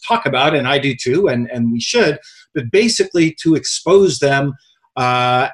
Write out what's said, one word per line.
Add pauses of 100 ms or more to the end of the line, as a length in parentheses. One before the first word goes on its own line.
talk
about,
and
I
do
too,
and,
and
we
should, (380)
but
basically
to
expose
them, (420)
uh,